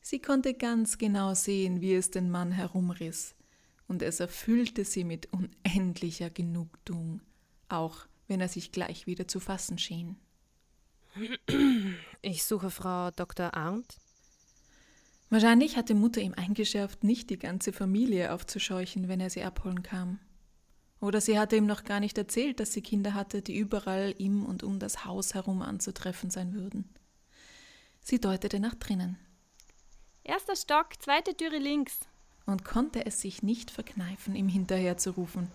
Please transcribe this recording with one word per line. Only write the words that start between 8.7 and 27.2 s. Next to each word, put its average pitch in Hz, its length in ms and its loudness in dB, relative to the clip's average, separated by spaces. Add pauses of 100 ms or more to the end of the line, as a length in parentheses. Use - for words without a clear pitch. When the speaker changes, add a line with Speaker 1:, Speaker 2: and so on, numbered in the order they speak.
Speaker 1:
gleich - 360 -6
wieder 180 200 -4
zu 190 120 -4
fassen 185 380 -6
schien. 170 400 -6 (1000)
Speaker 2:
<clears throat> 233 800 4 (260)
Ich 175 220 -4
suche 190 260 0
Frau 180 420 -2
Doktor 175 420 -4
Arndt. 180 440 -4 (1300)
Speaker 1:
Wahrscheinlich 233 480 8
hatte 233 180 2
Mutter 226 260 6
ihm 185 120 -2
eingeschärft, 202 680 0
nicht 226 260 2
die 185 100 -2
ganze 190 320 -4
Familie 196 640 2
aufzuscheuchen, 185 760 -4
wenn 185 140 0
er 185 80 -2
sie - 140 -6
abholen 185 400 -4
kam. 185 360 -6 (840)
Oder 208 200 4
sie 214 180 6
hatte 214 160 4
ihm 214 100 8
noch 208 200 0
gar 202 140 0
nicht 208 180 0
erzählt, 240 420 0
dass 214 140 -2
sie 226 80 -2
Kinder 202 320 0
hatte, 202 280 -4
die 208 160 -6
überall 196 600 0
im 196 280 0
und 185 180 -6
um 196 160 -2
das - 260 -6
Haus 190 280 -4
herum 190 280 -2
anzutreffen 185 680 -6
sein 180 240 -4
würden. 196 360 -8 (1120)